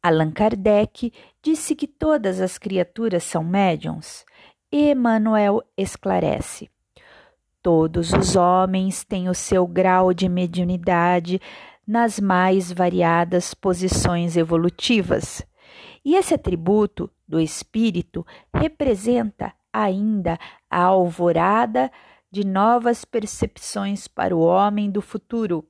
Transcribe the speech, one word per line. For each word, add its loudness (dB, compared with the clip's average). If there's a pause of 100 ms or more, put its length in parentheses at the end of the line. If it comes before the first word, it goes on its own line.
Allan 2
Kardec 0 (320)
disse -2
que -6
todas -2
as -2
criaturas -2
são -4
médiuns. -2 (480)
Emmanuel 2 (160)
esclarece: -4 (920)
Todos 2
os 2
homens 2
têm -6
o 0
seu 0
grau 4
de 0
mediunidade 0 (440)
nas 0
mais 2
variadas 0
posições -2
evolutivas. 0 (600)
E 2
esse 2
atributo -2 (160)
do -4
espírito -4 (280)
representa -2 (220)
ainda -2 (300)
a 0
alvorada 2 (400)
de -4
novas 2
percepções -6
para -2
o 0
homem 2
do -4
futuro -6